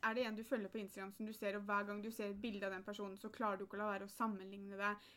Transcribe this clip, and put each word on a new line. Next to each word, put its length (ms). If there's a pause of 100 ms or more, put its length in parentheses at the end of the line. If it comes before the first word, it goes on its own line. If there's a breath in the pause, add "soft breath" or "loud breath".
er 120
det 100
en 100
du 80
følger 280
på 100
Instagram 320
som 140
du 80
ser, 220
og 100
hver 200
gang 140
du 100
ser 200
et 100
bilde 240
av 80
den 100
personen, 360
så 120
klarer 280
du 80
ikke 100
å 80
la 140
være 80
å 20
sammenligne 720
deg, 180 (200 loud breath)